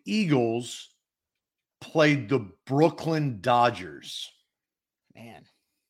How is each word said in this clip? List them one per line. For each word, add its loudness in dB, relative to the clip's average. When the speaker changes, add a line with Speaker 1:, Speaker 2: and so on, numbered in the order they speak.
Speaker 1:
Eagles -2
played 2
the -2
Brooklyn 0
Dodgers. 0
Speaker 2:
Man. -20